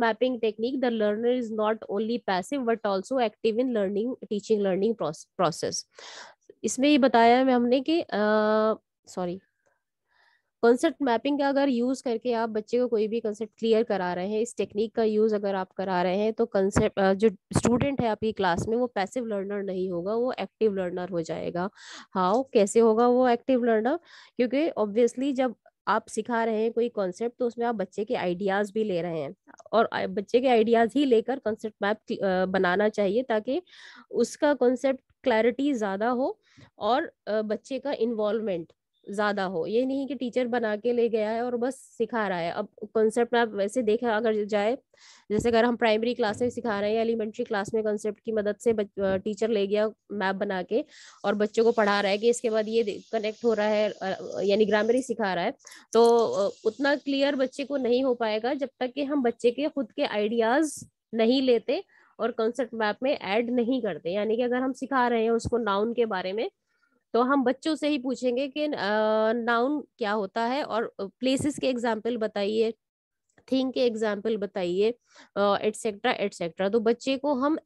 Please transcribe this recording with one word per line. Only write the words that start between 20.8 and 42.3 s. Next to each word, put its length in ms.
हो 120
जाएगा। 480
हाउ, 300
कैसे 360
होगा 280
वो 200
active 360
learner? 340
क्योंकि 320
obviously 640
जब 220
आप 200
सिखा 360
रहे 180
हैं 100
कोई 180
concept 500
तो 80
उसमें 180
आप 100
बच्चे 300
के 100
ideas 560
भी 120
ले 180
रहे 180
हैं 160
और, 140
अ, 220
बच्चे 340
के 60
ideas 480
ही 100
लेकर 340
कॉन्सेप्ट 420
map, 160
अ, 220
बनाना 440
चाहिए 340
ताकि 380
उसका 420
concept 480
clarity 500
ज्यादा 360
हो 300
और, 340
अ, 140
बच्चे 380
का 120
involvement 840
ज्यादा 320
हो। 220
ये 200
नहीं 220
कि 80
टीचर 320
बना 300
के 160
ले 160
गया 200
है 120
और 160
बस 180
सिखा 520
रहा 100